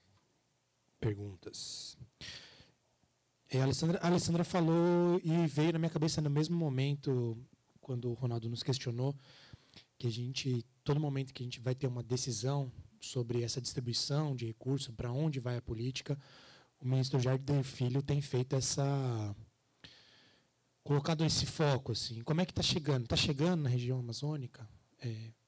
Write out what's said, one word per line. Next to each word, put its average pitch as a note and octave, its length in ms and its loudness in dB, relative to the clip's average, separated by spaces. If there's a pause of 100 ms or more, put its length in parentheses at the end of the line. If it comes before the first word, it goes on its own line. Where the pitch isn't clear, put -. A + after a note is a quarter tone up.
(1000)
perguntas. - 960 -6 (1500)
É, C3 100 2
a C3 40 4
Alessandra, D#3+ 360 2
a E3+ 60 0
Alessandra F3 380 4
falou F3 800 4
e E3 240 4
veio D3+ 240 4
na D#3+ 80 0
minha E3 100 0
cabeça D#3 320 0
no D3 80 2
mesmo D#3 260 2
momento, C3+ 800 0 (440)
quando B2 280 -4
o A#2 60 -2
Ronaldo A#2 340 -2
nos A#2 140 -4
questionou, B2+ 540 -2 (840)
que B2 80 -6
a A#2 40 0
gente, B2 540 -2 (200)
todo D3 160 2
momento C3+ 340 -2
que - 80 -10
a A#2+ 40 -6
gente B2 120 -10
vai B2+ 160 0
ter C3 140 -2
uma B2 160 -4
decisão B2+ 680 -2 (300)
sobre A#2+ 420 -2
essa A#2+ 180 -2
distribuição C3+ 760 -2
de A#2 100 -6
recursos, C3 480 -4
pra A#2 160 -6
onde C#3 300 0
vai B2 160 -4
a A#2 40 -4
política, B2+ 560 -4 (640)
o C3 80 -10
ministro C3 320 2
Jair C3 220 2 (240)
Filho B2+ 360 0
tem C#3+ 220 0
feito B2+ 320 0
essa, C3 800 0 (1500)
colocado D3 400 2
esse - 220 2
foco, C#3 440 2
assim, A2+ 320 -4
como D#3+ 180 2
é F#3 60 2
que - 80 -14
tá F#3 80 0
chegando? C#3 460 0
Tá E3 80 0
chegando D#3 460 2
na C3+ 60 2
região B2 300 2
amazônica? B2 680 -6 (340)
É, A2+ 320 -8 (160)